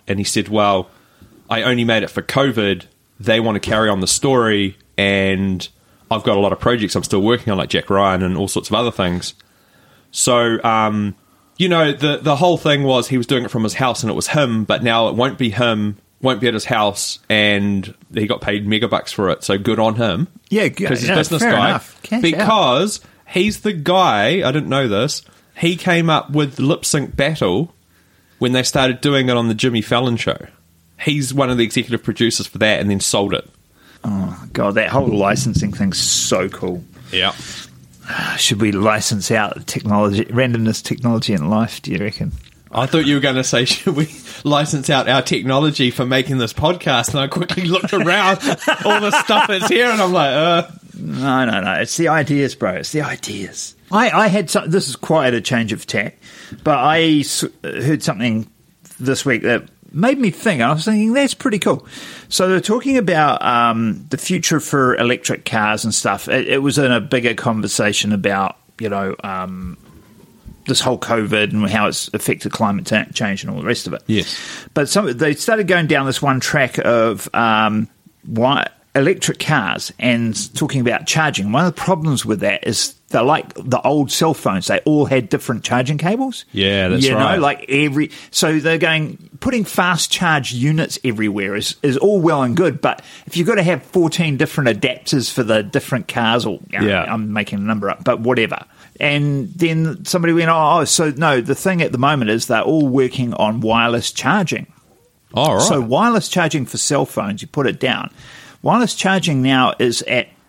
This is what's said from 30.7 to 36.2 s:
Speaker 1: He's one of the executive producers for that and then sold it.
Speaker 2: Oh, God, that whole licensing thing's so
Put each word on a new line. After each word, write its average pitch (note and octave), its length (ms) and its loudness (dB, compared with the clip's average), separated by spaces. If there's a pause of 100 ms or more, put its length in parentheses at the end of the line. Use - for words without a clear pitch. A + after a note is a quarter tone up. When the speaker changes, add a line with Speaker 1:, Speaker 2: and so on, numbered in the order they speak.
Speaker 1:
He's C#3+ 340 -2
one C3+ 160 2
of B2 80 0
the A#2 60 4
executive A2+ 400 -2
producers A2+ 440 0
for - 100 -14
that G#2+ 240 2
and G2 80 0
then G2 100 2
sold G2 340 0
it. - 140 -4 (560)
Speaker 2:
Oh, F#2+ 480 -4
God, G2+ 240 -2
that A2 140 0
whole C3 180 0
licensing G#2 640 0
thing's F#2+ 280 -2
so - 500 0